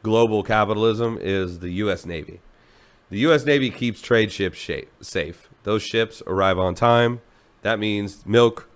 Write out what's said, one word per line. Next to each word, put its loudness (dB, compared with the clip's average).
global 2
capitalism 0
is -4
the -10
U -2
S -4
Navy. -12
The -6
U 4
S 2
Navy 2
keeps -6
trade 2
ships -4
sha-, -8
safe. -8
Those -2
ships -4
arrive 2
on 0
time. 2
That -2
means -4
milk 4